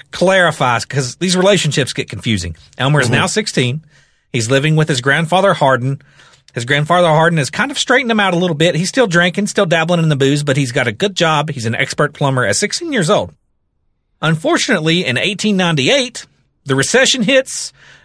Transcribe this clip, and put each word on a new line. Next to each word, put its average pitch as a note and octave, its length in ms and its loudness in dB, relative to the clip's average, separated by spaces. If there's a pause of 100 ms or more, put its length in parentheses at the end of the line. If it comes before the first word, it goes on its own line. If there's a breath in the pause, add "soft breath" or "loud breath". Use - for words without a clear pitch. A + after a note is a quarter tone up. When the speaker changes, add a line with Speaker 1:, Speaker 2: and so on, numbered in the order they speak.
(100)
Speaker 1:
clarify, E3 720 2
'cause B2+ 360 -6
these F3+ 200 -4
relationships E3 580 2
get - 160 -8
confusing. F#2+ 440 -4 (220 soft breath)
Elmer C#3+ 240 2
is B2 60 2
Speaker 2:
Mm-hmm. A#2+ 80 0
Speaker 1:
now D#3 120 2
sixteen. D#3 560 -2 (480 soft breath)
He's A2+ 200 -2
living D3 260 2
with D#3 120 2
his C3+ 120 -2
grandfather, E3 540 2
Hardin. C3+ 480 0 (500 soft breath)
His A#2+ 120 -6
grandfather, D3+ 440 2
Hardin, D#3+ 300 4
has C3+ 100 -2
kind B3+ 220 -2
of C#4+ 80 -8
straightened C#4+ 320 0
him A3 100 2
out F#3+ 140 2
a - 20 0
little F3 200 0
bit. E3 180 2
He's F3 140 -2
still B3 180 2
drinking, F3+ 400 0
still G3+ 200 0
dabbling E3 360 0
in D#3+ 60 2
the D3 80 2
booze, C#3 260 2
but C#3+ 140 0
he's C3+ 160 -2
got B2+ 160 0
a A2+ 40 -2
good F#3+ 220 -4
job. D#3 360 0
He's A#2+ 160 -8
an A#2 80 -2
expert C#3+ 380 -2
plumber C3+ 320 -2
at G2+ 120 0
sixteen D4 360 -6
years F3+ 160 0
old. D3+ 240 0 (880)
Unfortunately, E3 840 0
in B2 120 -2
eighteen G3+ 400 -2
ninety-eight, F#3 720 0 (380)
the C3+ 120 -2
recession B3 460 2
hits, - 500 -2 (320 loud breath)